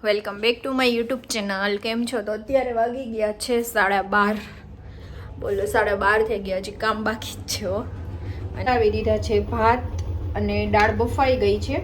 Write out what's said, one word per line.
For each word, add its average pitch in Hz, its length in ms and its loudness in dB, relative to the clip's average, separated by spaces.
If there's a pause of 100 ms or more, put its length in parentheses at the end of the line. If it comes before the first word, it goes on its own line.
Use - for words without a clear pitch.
Welcome 208 380 0
back 240 240 2
to 269 60 0
my 247 280 4
YouTube 240 240 -2
channel. 202 540 0
કેમ 226 280 -2
છો? 226 160 -2
તો 214 100 -4
અત્યારે 254 400 0
વાગી 240 340 0
ગયા 214 260 -2
છે 233 300 0
સાડા 202 400 2
બાર. 208 360 2 (1000)
બોલો, 196 260 -2
સાડા 208 300 2
બાર 214 320 4
થઈ 220 120 -2
ગયા, 190 180 -4
હજી 190 140 -6
કામ 220 320 -2
બાકી 220 380 -4
જ - 40 -12
છે - 200 -6
હો. 190 140 -2 (760)
અને 254 100 -4
આવી 226 260 4
દીધા 214 260 2
છે 208 220 2
ભાત 226 400 2 (560)
અને 208 360 0
દાળ 214 240 6
બફાઈ 254 420 2
ગઈ 202 220 4
છે. 254 140 -4 (100)